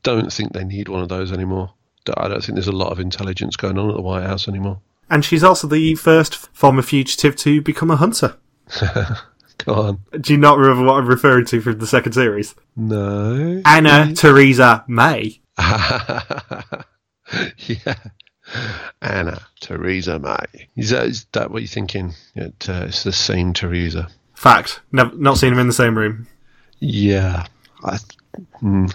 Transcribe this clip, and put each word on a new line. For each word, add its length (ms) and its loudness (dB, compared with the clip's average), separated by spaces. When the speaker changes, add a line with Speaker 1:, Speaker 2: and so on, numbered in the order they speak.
Speaker 1:
don't 280 -2
think 200 -8
they 100 -10
need 260 -10
one 140 -8
of 60 -8
those 240 -8
anymore. 400 -6
D-, 120 -6
I 120 -4
don't 160 -8
think 100 -8
there's 140 -4
a 40 -4
lot 200 -4
of 80 -10
intelligence 560 -8
going 220 -4
on 100 -4
at 80 -4
the 60 -8
White 220 -6
House 220 -8
anymore. 320 -8
Speaker 2:
And 140 2
she's 180 0
also 240 4
the 300 0
first 380 4
f-, 180 -18
former 300 4
fugitive 540 0
to 260 0
become 280 -2
a 60 2
hunter. 400 0
Speaker 1:
<laughs> 100 -12
Go 100 -2
on. 240 -2
Speaker 2:
Do 120 0
you 60 4
not 200 6
remember 260 4
what 140 4
I'm 100 0
referring 380 4
to 160 -2
from 160 -4
the 80 -8
second 260 0
series? 420 -2
Speaker 1:
No. 880 -4
Speaker 2:
Anna 460 8
Speaker 1:
Mm. 80 -6
Speaker 2:
Teresa 680 8
May. 540 0
Speaker 1:
<laughs> 1300 -6
Yeah. 360 -8
Anna 400 -6
Teresa 580 -6
May. 580 -8
Is 140 -4
that, 160 0
is 260 -8
that 180 -4
what 120 -8
you're 60 -12
thinking? 440 -8
It, 340 -14
uh, 200 -6
it's 140 -8
the 100 -4
same 420 -2
Teresa. 540 -6
Speaker 2:
Fact. 460 2
Nev-, 260 2
not 200 2
seen 120 4
them 80 2
in 80 4
the 60 0
same 240 2
room. 300 -4
Speaker 1:
Yeah. 640 0
I 140 -6
th-, 500 -18
mm, 320 0